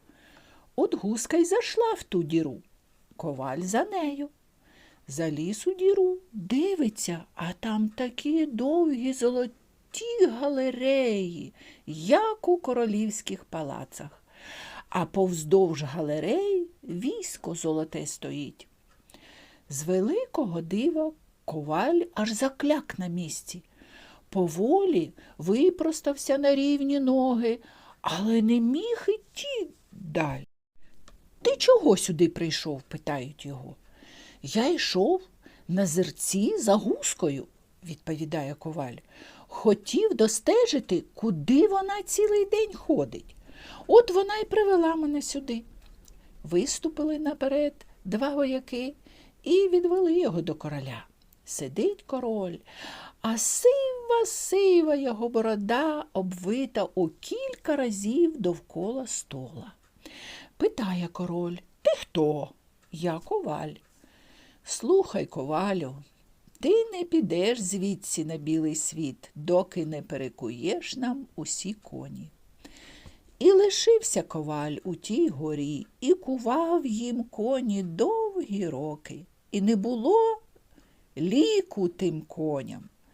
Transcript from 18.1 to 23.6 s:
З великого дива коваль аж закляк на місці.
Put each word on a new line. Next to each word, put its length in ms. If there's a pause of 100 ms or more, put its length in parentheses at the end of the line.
З 140
великого 760
дива 520 (320)
коваль 560 (140)
аж 180
закляк 640
на 80
місці. 560 (640)